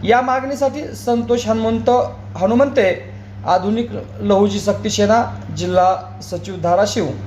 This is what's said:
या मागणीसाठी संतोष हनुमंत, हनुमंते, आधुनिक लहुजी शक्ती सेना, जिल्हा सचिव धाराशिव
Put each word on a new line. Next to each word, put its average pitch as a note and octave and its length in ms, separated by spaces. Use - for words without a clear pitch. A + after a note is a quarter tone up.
या A#3 180
मागणीसाठी C4+ 640
संतोष A#3+ 600
हनुमंत, A3 420
हनुमंते, A3 760
आधुनिक G#3 420
लहुजी G3+ 400
शक्ती G3+ 300
सेना, G#3 500
जिल्हा F3+ 640
सचिव F#3 340
धाराशिव F3+ 520